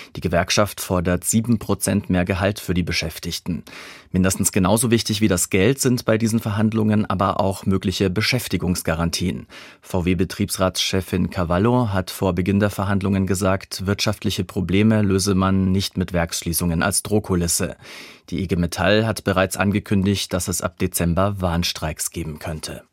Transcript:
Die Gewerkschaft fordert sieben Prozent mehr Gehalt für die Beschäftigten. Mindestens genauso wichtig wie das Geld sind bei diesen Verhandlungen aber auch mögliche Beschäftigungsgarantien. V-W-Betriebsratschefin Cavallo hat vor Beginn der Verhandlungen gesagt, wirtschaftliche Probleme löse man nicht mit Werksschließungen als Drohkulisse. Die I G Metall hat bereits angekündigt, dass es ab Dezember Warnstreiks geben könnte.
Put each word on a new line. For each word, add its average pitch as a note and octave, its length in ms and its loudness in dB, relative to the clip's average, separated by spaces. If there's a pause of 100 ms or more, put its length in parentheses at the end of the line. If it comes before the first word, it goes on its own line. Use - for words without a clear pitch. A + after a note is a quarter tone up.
(160)
Die - 60 -10
Gewerkschaft F#2 580 0
fordert F2+ 440 0
sieben A2+ 340 2
Prozent G2+ 500 -2
mehr F2+ 160 2
Gehalt G2 340 0
für - 140 -4
die F2 100 0
Beschäftigten. E2 840 -6 (480)
Mindestens F#2 380 2
genauso G#2+ 400 4
wichtig A2 300 2
wie G#2+ 80 4
das F#2 220 2
Geld G#2+ 280 4
sind B2 280 0
bei A2+ 100 4
diesen A2 240 2
Verhandlungen G#2+ 640 2
aber F#2+ 340 0
auch F#2+ 280 -2
mögliche G2 420 2
Beschäftigungsgarantien. F2+ 1400 -2 (360)
V-W-Betriebsratschefin F#2 1500 -2
Cavallo G2+ 640 2
hat F#2 180 -2
vor F#2 240 0
Beginn F#2+ 240 2
der G#2 120 2
Verhandlungen G2 560 0
gesagt, F#2+ 580 -2
wirtschaftliche G2+ 600 -2
Probleme G#2 580 2
löse G2 320 2
man F#2+ 360 2
nicht G2 280 -2
mit F#2 160 -4
Werksschließungen E2+ 680 0
als - 200 0
Drohkulisse. F#2 760 0 (540)
Die D#2 100 -4
I F#2+ 80 -4
G F#2+ 80 0
Metall F#2 500 2
hat A2 180 -4
bereits F#2+ 340 2
angekündigt, G2 720 0
dass F2+ 160 -2
es F2 140 -4
ab - 160 -6
Dezember F#2+ 640 0
Warnstreiks E2+ 680 -2
geben D#2+ 280 -8
könnte. D#2 540 -10